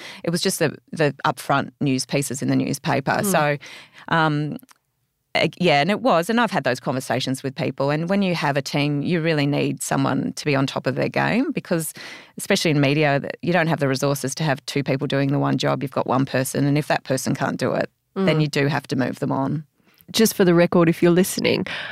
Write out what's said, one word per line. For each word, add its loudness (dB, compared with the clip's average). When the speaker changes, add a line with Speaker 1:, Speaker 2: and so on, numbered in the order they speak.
Speaker 1:
It -2
was -2
just -2
the, 0
the 0
upfront -2
news 0
pieces -4
in -4
the 2
newspaper. -2
Speaker 2:
Mm. 0
Speaker 1:
So, 2
um, 0
uh, 2
yeah, 4
and 0
it 0
was, 2
and 2
I've 0
had -2
those 0
conversations -2
with -6
people, -2
and -2
when 2
you 0
have 0
a 0
team, 0
you 0
really 2
need -2
someone 0
to -10
be 2
on 2
top -4
of 0
their -2
game 0
because, -4
especially 2
in 4
media, 4
that -8
you 0
don't 4
have 0
the 2
resources 0
to -2
have 0
two -2
people -2
doing 0
the 0
one 0
job. 0
You've -8
got -2
one 2
person, -2
and 2
if -4
that 0
person -2
can't -4
do 0
it, -4
then 2
Speaker 2:
Mm. 2
Speaker 1:
you 2
do 0
have -2
to -2
move -2
them -4
on. -4
Speaker 2:
Just 2
for 4
the 6
record, 6
if 0
you're 6
listening, 2